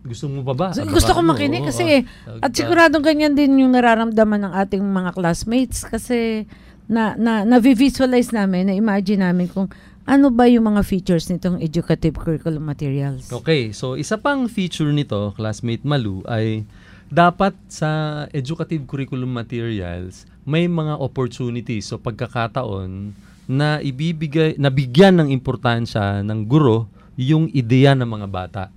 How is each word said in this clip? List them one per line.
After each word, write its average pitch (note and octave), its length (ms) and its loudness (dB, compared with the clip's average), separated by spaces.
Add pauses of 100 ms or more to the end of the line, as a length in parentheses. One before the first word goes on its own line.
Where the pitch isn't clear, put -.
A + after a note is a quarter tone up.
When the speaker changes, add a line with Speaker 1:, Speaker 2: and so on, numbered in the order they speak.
Speaker 1:
gusto B2+ 240 -12
mo C#3 160 -6
pa C3 120 -4
ba? E3 160 -2
Speaker 2:
Gu-, F#3 120 -4
Speaker 1:
Ano - 80 -6
Speaker 2:
gusto D#4 220 4
Speaker 1:
ba? D#4+ 40 4
Speaker 2:
ko F4 60 0
makinig D4 400 0
Speaker 1:
Oo, D#4 80 -4
Speaker 2:
kasi, F4 140 -4 (420)
Speaker 1:
oo. - 140 -16
Speaker 2:
at - 80 -2
Speaker 1:
Ah, A#3+ 80 -4
Speaker 2:
siguradong D#4+ 480 4
ganyan D4+ 300 2
din C#4 240 4
yung C4 140 6
nararamdaman A3+ 680 4
ng F#3+ 160 -6
ating G3 240 -2
mga F#3+ 320 -2
classmates A3+ 720 -2
kasi A3+ 640 -4 (380)
na, A3 300 0
na, A3 280 0
na-visualize B3 880 4
namin, G3 360 0
na-imagine G3+ 540 0
namin F3+ 240 2
kung F#3+ 220 -4 (340)
ano C#4 280 4
ba A#3+ 180 4
yung A#3+ 200 6
mga G#3 140 2
features F3+ 460 0
nitong F3 340 -2
educative E3 540 -2
curriculum D#3 480 -4
materials. C#3 680 -6
Speaker 1:
Okay, B2 420 -2
so B2+ 220 -8
isa D3+ 240 -4
pang C4+ 300 -2
feature E3+ 420 -2
nito, A2 440 -2
Classmate A2+ 500 -6
Malu, A2+ 420 -4
ay A2 400 -4 (400)
dapat F3 480 2 (140)
sa - 220 -6 (420)
educative D#3 520 -6
curriculum C3 460 -6
materials, A2 960 -8 (160)
may E3 240 0
mga D#3 320 -2
opportunities A#2+ 960 -6
o G#2+ 100 -10
pagkakataon G#2 1120 -6 (320)
na D3 340 0
ibibigay, D#3 760 -2
nabigyan C#3+ 680 4
ng C#3+ 80 2
importansya A#2 960 -2
ng G#2+ 200 -4
guro A#2 440 4 (260)
yung D#3 360 2
ideya C3 440 4
ng B2+ 160 0
mga G#2 180 -8
bata. F#2 360 -8 (140)